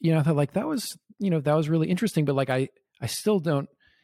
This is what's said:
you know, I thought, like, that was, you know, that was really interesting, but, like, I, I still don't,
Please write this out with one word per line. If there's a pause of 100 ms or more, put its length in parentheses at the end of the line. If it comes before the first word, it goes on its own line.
you
know,
I
thought,
like,
that
was, (220)
you
know,
that
was
really
interesting,
but,
like,
I, (300)
I
still
don't, (340)